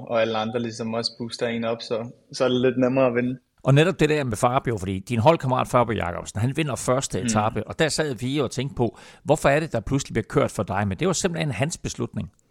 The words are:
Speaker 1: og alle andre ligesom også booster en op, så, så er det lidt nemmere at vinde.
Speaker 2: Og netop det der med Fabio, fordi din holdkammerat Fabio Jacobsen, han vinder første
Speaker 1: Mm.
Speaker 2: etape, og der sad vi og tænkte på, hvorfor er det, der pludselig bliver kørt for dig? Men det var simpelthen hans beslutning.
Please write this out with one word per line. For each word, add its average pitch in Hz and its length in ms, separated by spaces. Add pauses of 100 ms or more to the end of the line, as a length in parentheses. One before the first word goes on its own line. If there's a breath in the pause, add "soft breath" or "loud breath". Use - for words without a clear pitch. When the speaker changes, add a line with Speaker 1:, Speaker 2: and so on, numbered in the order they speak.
Speaker 1:
og 117 120
alle 113 160
andre 113 220
ligesom 113 340
også 117 240
booster 120 300
en 117 160
op, 117 180
så, 117 280 (240)
så 139 100
er 127 60
det 123 120
lidt 127 160
nemmere 127 300
at 120 80
vinde. 123 220 (260)
Speaker 2:
Og 131 100
netop 156 260
det 151 100
der 151 140
med 127 140
Fabio, 123 400
fordi 92 220
din 117 200
holdkammerat 127 480
Fabio 120 280
Jacobsen, 87 440
han 127 180
vinder 151 180
første 127 440
Speaker 1:
Mm. 95 60
Speaker 2:
etape, 110 420
og - 120
der 156 100
sad 151 260
vi 127 240
og 127 120
tænkte 135 240
på, 117 220 (260 loud breath)
hvorfor 147 260
er 139 100
det, 165 120
der 117 80
pludselig 135 340
bliver 113 160
kørt 127 220
for 110 120
dig? 98 240
Men 95 100
det 160 100
var 190 60
simpelthen 165 380
hans 135 260
beslutning. - 540 (200)